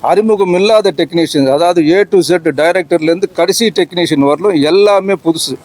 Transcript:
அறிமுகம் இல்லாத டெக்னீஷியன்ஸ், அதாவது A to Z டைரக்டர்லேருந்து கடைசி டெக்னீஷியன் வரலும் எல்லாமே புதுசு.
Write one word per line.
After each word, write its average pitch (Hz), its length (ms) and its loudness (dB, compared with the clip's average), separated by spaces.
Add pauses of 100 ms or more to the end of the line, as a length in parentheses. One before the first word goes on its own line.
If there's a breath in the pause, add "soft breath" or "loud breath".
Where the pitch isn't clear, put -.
(100)
அறிமுகம் 196 480 2
இல்லாத 196 420 2
டெக்னீஷியன்ஸ், 151 560 0
அதாவது 175 240 2 (180)
A - 20 2 (120)
to 202 60 4 (100)
Z 165 200 0 (140)
டைரக்டர்லேருந்து 170 680 -2 (100)
கடைசி 185 300 0 (100)
டெக்னீஷியன் 156 520 -2
வரலும் 170 280 -2 (140)
எல்லாமே 196 440 2 (100)
புதுசு. 160 280 -4 (100)